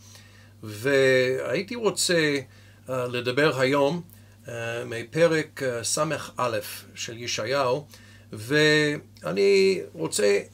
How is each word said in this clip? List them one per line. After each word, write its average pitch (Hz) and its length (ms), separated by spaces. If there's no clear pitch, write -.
והייתי 131 1120
רוצה, 170 640
אה, 127 180
לדבר 127 540
היום, 143 420
אה, 120 60
מפרק, 151 760
אה, 120 220
סמך 151 520
א' 117 220
של - 220
ישעיהו, 123 680
ואני 147 1500
רוצה 98 480